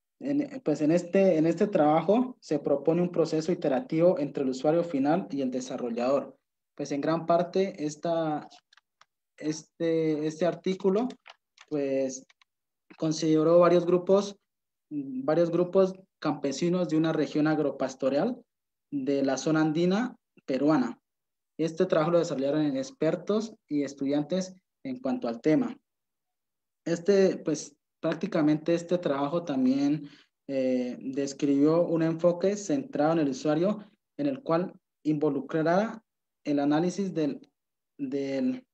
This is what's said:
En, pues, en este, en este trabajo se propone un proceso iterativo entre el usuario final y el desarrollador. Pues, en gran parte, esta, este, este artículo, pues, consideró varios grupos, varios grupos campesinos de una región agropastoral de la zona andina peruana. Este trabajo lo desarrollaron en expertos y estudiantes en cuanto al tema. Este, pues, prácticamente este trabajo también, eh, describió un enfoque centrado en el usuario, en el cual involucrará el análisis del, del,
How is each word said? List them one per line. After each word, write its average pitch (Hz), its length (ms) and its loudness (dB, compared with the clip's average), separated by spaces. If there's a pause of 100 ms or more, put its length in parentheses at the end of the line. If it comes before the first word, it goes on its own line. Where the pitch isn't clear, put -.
(200)
En, - 440 -4
pues, 151 180 0
en 151 100 2
este, 175 460 4
en 156 80 4
este 170 220 2
trabajo 165 720 2
se - 180 -4
propone 160 460 0
un 175 80 -2
proceso 160 400 0
iterativo 160 640 2
entre 143 260 -4
el 131 60 -2
usuario 156 340 0
final 147 460 -2
y 139 120 -4
el 127 100 -2
desarrollador. 123 840 -4 (400)
Pues, 143 180 -8
en 143 80 -4
gran 160 260 -2
parte, 175 580 0
esta, 156 640 -4 (880)
este, 156 920 -2
este 160 220 -2
artículo, 190 640 -2 (600)
pues, 135 560 -2 (720)
consideró 156 640 4
varios 175 260 6
grupos, 185 540 2 (500)
varios 143 640 0
grupos 180 420 2 (260)
campesinos 160 680 -2
de 156 80 0
una 160 160 2
región 151 320 0
agropastoral 143 1000 0 (460)
de 139 340 -2
la 131 140 0
zona 156 240 0
andina 175 560 0 (300)
peruana. 135 520 0 (600)
Este 165 260 0
trabajo 170 240 2
lo 170 100 4
desarrollaron 147 420 -2
en 147 140 -2
expertos 165 800 -4 (140)
y 147 160 -2
estudiantes 147 720 -4 (280)
en 127 160 -8
cuanto 123 280 -4
al 117 140 -6
tema. 143 360 2 (1080)
Este, 175 520 2
pues, - 380 -6 (240)
prácticamente 160 760 0
este 170 240 -2
trabajo 147 460 -2
también, 143 640 0 (380)
eh, 127 520 -2
describió 139 880 2
un 165 160 0
enfoque 170 560 0
centrado 147 560 -2
en 170 60 2
el 143 100 0
usuario, 156 560 -2 (320)
en 143 80 -4
el 135 160 -4
cual 175 320 -2 (300)
involucrará 156 1000 0 (400)
el 143 160 0
análisis 170 540 0
del, 151 340 -4 (520)
del, 135 760 -4